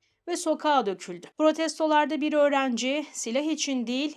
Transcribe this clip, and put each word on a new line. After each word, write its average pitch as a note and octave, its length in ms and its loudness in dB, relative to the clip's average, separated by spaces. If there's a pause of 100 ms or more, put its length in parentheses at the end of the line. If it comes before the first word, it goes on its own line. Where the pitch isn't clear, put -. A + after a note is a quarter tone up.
(280)
ve F4 100 -4
sokağa D4+ 480 2
döküldü. F#3 420 -8 (100)
Protestolarda D#4 840 2
bir D4+ 120 -2
öğrenci, C#4 800 2
"Silah B3 300 -4
için C#4+ 440 -2
değil, C#4 300 -2